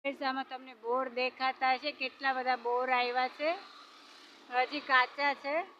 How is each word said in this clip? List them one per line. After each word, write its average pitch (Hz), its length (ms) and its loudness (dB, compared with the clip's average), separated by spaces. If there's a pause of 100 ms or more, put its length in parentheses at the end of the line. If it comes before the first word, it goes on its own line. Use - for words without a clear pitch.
ફ્રેન્ડ્સ, 277 280 -6
આમાં 262 240 -4
તમને 262 220 -16 (100)
બોર 254 200 0 (140)
દેખાતા 262 560 0
હશે, 277 180 -4 (100)
કેટલા 262 360 -2
બધા 247 300 0
બોર 247 180 2 (120)
આવ્યા 247 420 0
છે, 302 100 0 (1000)
હજી 254 420 0
કાચા 262 500 4
છે. 285 120 -2 (260)